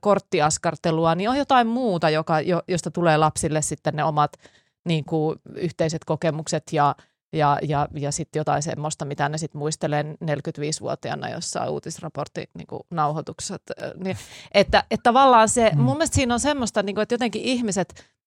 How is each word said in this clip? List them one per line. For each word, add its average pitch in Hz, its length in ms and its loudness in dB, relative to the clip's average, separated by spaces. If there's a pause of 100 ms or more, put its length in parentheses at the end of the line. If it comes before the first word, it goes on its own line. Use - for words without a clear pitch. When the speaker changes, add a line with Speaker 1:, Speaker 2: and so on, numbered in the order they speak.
Speaker 1:
korttiaskartelua, 165 1120 2
niin 202 140 -2
on 269 80 0
jotain 262 300 4
muuta, 220 420 0
joka, 156 320 2
jo-, 170 260 0
josta 170 240 -2
tulee 170 260 4
lapsille 156 440 2
sitten 151 340 -4
ne 151 80 -2
omat 151 280 0 (560)
niinku 156 480 0 (200)
yhteiset 165 500 -4
kokemukset 156 680 -2
ja, 147 240 4 (380)
ja, 147 240 2 (100)
ja, 147 260 0
ja 143 180 -4
sit - 240 -6
jotain 147 280 0
semmoista, 151 420 -6
mitä 143 240 -4
ne 156 80 -6
sit 156 160 -8
muistelee 147 500 -4
neljäkymmentäviisivuotiaana 147 1300 -6
jossain - 400 -6
uutisraportti 151 840 -10
niinku - 380 -14
nauhoitukset, 156 720 -6 (220)
äh, - 80 -8 (120)
niin, 190 140 -6 (340)
että, 196 400 4
että 220 120 -2
tavallaan 240 460 6
se, 226 260 4
Speaker 2:
Mm. 143 60 4
Speaker 1:
mun 269 160 4
mielestä 311 180 -2
siinä 240 180 2
on 233 60 0
semmoista, 247 440 0
niinku, 202 180 -2
että 214 120 -2
jotenkin 226 280 -2
ihmiset, 226 640 -2 (220)